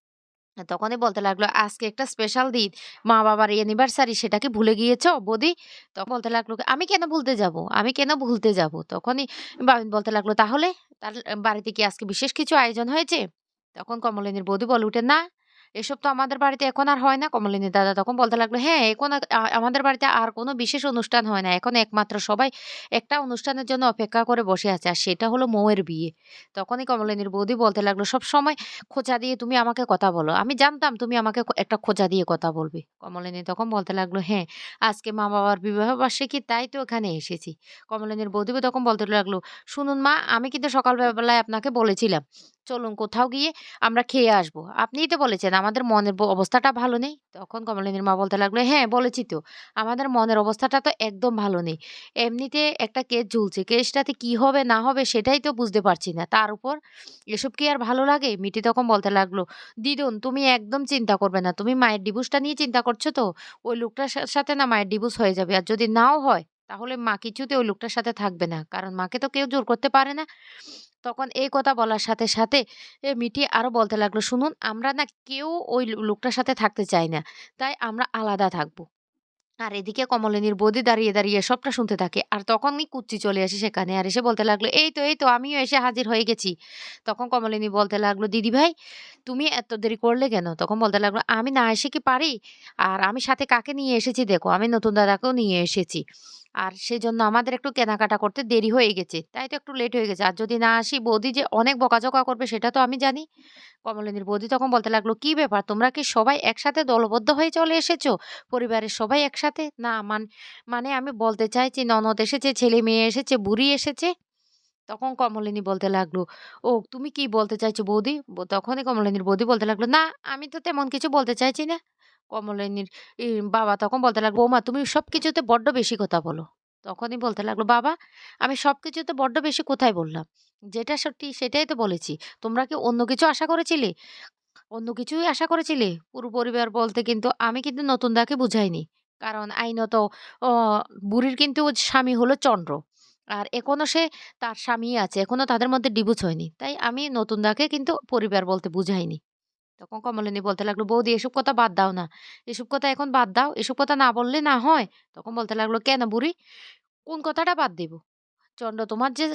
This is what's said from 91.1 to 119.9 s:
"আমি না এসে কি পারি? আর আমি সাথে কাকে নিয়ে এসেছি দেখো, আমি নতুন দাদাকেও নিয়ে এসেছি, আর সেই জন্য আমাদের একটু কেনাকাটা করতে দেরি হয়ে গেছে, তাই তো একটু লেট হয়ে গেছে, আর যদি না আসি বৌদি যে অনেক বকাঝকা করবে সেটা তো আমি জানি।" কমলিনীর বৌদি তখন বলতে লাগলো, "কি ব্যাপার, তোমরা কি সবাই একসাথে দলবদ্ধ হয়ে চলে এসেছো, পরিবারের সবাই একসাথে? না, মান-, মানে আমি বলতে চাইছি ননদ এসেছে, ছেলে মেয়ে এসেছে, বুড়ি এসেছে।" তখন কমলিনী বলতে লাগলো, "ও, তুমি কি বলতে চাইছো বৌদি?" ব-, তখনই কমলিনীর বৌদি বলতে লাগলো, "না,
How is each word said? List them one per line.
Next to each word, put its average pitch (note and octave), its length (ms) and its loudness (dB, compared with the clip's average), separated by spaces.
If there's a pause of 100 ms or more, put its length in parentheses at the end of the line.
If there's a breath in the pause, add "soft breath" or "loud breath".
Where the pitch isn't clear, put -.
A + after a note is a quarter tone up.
"আমি A#3 220 0
না C4 180 4
এসে A3 200 -2
কি D4+ 120 -6
পারি? C#4 300 0 (480 loud breath)
আর F#3+ 240 0
আমি A3 180 2
সাথে C4 240 0
কাকে B3 280 2
নিয়ে C4+ 220 -2
এসেছি B3 300 0
দেখো, F#3 240 2
আমি G3 200 4
নতুন A3 240 2
দাদাকেও G#3 400 4
নিয়ে G#3 300 2
এসেছি, E3+ 380 -2 (540 loud breath)
আর F#3 240 -4
সেই A#3 220 -6
জন্য A3+ 220 -2
আমাদের A#3 300 2
একটু B3+ 180 -4
কেনাকাটা G#3+ 460 2
করতে G#3 280 -2
দেরি A3 260 2
হয়ে A#3 220 6
গেছে, F3 260 -6 (120)
তাই C4 160 -8
তো D4+ 80 -8
একটু C#4+ 180 -10
লেট A#3+ 200 -4
হয়ে A3+ 140 0
গেছে, F#3+ 180 -4
আর F#3 100 2
যদি A3 220 -4
না A3+ 180 4
আসি A#3 260 0
বৌদি A3+ 300 0
যে C4+ 200 0
অনেক A#3+ 260 2
বকাঝকা B3+ 460 2
করবে B3+ 240 -4
সেটা A#3 220 -2
তো C4+ 120 0
আমি B3+ 180 0
জানি।" C4+ 240 0 (580 loud breath)
কমলিনীর G#3 440 -8
বৌদি G#3 240 -4
তখন B3+ 220 0
বলতে A3 180 2
লাগলো, A3 260 0
"কি D4 180 -2
ব্যাপার, G#3 300 0
তোমরা A3 280 2
কি D4+ 160 -6
সবাই B3 360 2
একসাথে C#4 420 0
দলবদ্ধ A3+ 480 2
হয়ে D#4 180 0
চলে E4 260 2
এসেছো, D4+ 360 0 (360 loud breath)
পরিবারের A3+ 440 -2
সবাই A#3+ 300 0
একসাথে? D4 400 -4 (160)
না, A#3 140 -4 (100)
মান-, G#3+ 260 -6 (380 loud breath)
মানে A#3+ 260 -4
আমি C4+ 240 -4
বলতে A3 300 0
চাইছি B3+ 380 0
ননদ A3 360 2
এসেছে, C4+ 320 0
ছেলে A#3 280 4
মেয়ে A3+ 240 4
এসেছে, B3+ 340 0
বুড়ি G#3+ 340 2
এসেছে।" D4 360 -2 (800)
তখন A#3 260 -6
কমলিনী G#3+ 460 -2
বলতে F#3+ 280 -2
লাগলো, F#3 320 0 (420 loud breath)
"ও, B3 80 2 (180)
তুমি C4 220 -10
কি C#4+ 180 -2
বলতে G#3+ 280 0
চাইছো A3 260 -2
বৌদি?" G#3 300 0 (140)
ব-, F3+ 200 -12
তখনই A#3+ 360 -2
কমলিনীর G3+ 420 0
বৌদি G3 200 2
বলতে A3+ 200 2
লাগলো, G#3+ 220 0
"না, D4+ 140 6 (220)